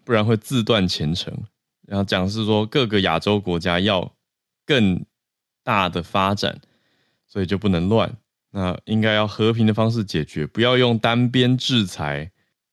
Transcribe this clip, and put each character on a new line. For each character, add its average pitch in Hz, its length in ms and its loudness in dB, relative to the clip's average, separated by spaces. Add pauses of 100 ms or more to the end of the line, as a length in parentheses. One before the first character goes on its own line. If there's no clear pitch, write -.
不 127 80 -4
然 107 120 2
会 113 120 2
自 120 260 -2
断 104 240 2
前 78 260 -2
程。 - 240 -6 (500)
然 101 120 -6
后 98 60 0
讲 92 220 -2
是 107 200 -4
说 107 180 2
各 123 220 0
个 101 140 0
亚 82 180 2
洲 104 220 0
国 87 180 -2
家 87 220 0
要 98 340 -2 (500)
更 101 400 2 (580)
大 101 260 0
的 87 140 -6
发 98 320 0
展， - 260 -4 (680)
所 98 160 -6
以 90 40 -2
就 95 120 -2
不 107 100 -2
能 87 200 2
乱。 107 280 0 (380)
那 92 300 -4
应 110 160 0
该 110 140 2
要 107 120 2
和 113 260 0
平 113 140 2
的 107 80 4
方 113 160 2
式 117 140 -2
解 78 200 -4
决， 76 220 -6
不 - 140 -4
要 123 160 4
用 120 220 4
单 120 320 2
边 123 260 2
制 123 300 0
裁、 76 440 -6 (420)